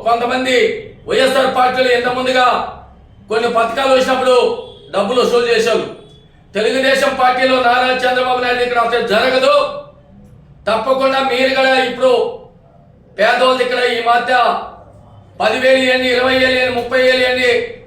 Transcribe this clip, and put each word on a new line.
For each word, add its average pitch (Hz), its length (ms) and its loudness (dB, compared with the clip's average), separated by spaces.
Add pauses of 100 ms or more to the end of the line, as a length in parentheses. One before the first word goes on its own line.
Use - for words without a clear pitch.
కొంతమంది 240 540 0 (500)
వైఎస్ఆర్ 262 480 0
పార్టీలు 254 340 0
ఇంత 247 180 0
ముందుగా 254 380 0 (840)
కొన్ని 226 200 0
పథకాలు 247 440 0
వచ్చినప్పుడు 254 420 2 (560)
డబ్బులు 233 300 0
వసూలు 240 260 0
చేశారు. 214 380 0 (680)
తెలుగుదేశం 262 580 0 (100)
పార్టీలో 254 340 2
నారా 247 340 2 (140)
చంద్రబాబు 254 360 0
నాయుడు 247 220 -2
ఇక్కడ 247 180 -2
అసలు 233 280 -2
జరగదు. 254 480 2 (1120)
తప్పకుండా 262 520 0
మీరు 262 360 0
కూడా 262 280 2
ఇప్పుడు 247 300 0 (1040)
పేదవాళ్ళు 247 440 2
ఇక్కడ 254 160 -2
ఈ 240 240 -2
మధ్య 240 300 0 (1080)
పదివేలు 254 360 2
ఇవ్వండి, 254 320 0
ఇరవై 254 280 0
వేలు 262 180 2
ఇవ్వండి, 254 200 -2
ముప్పై 247 260 -2
వేలు 254 220 2
ఇవ్వండి 254 280 0 (360)